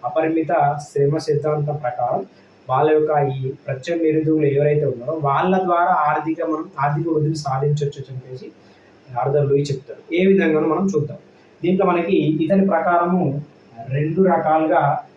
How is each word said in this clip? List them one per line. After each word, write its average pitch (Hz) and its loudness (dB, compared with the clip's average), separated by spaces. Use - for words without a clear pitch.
అపరిమిత 160 0
శ్రమ 147 2
సిద్ధాంతం 147 -2
ప్రకారం 123 -4
వాళ్ళ 143 2
యొక్క 156 2
ఈ 131 -6
ప్రచ్ఛన్న 165 -4
నిరుద్యోగులు 156 2
ఎవరైతే 147 2
ఉన్నారో 127 -4
వాళ్ళ 165 2
ద్వారా 175 2
ఆర్థిక, 151 0
మనం 160 -4
ఆర్థిక 147 -2
వృద్ధిని 151 0
సాధించవచ్చు 143 -4
అని 131 -14
చెప్పేసి 127 -14
ఆర్థర్ 139 2
లూయిస్ 143 0
చెప్తారు. - -10
ఏ 185 2
విధంగానో 160 2
మనం 175 0
చూద్దాం. 156 -2
దీంట్లో 185 2
మనకి 165 0
ఇతని 196 4
ప్రకారము 175 0
రెండు 156 0
రకాలుగా 156 2